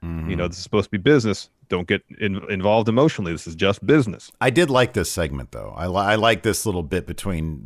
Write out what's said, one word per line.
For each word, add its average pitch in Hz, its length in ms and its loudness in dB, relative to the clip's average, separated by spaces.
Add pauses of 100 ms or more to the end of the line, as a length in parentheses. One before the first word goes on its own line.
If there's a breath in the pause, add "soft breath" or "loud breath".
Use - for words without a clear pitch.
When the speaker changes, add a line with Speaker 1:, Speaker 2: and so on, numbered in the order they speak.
Speaker 1:
Mm-hmm. 82 260 -6
Speaker 2:
You 92 60 -2
know, 87 100 -2
this 87 120 -8
is - 40 -14
supposed 104 240 0
to - 40 -20
be 104 80 -2
business. 117 500 2 (200)
Don't 90 200 -4
get 98 140 0 (180)
in-, 101 300 -2
involved 104 380 2
emotionally. 113 440 2
This 76 160 -8
is 82 80 -10
just 95 280 0
business. 117 460 2 (100)
Speaker 1:
I 127 100 2
did 151 200 2
like 127 220 4
this 87 180 -2
segment, 69 400 -4
though. 52 260 -12
I 87 120 -6
li-, 90 80 -2
I 101 200 2
like 110 260 2
this 107 240 0
little 90 180 -2
bit 87 220 -4
between 80 600 -6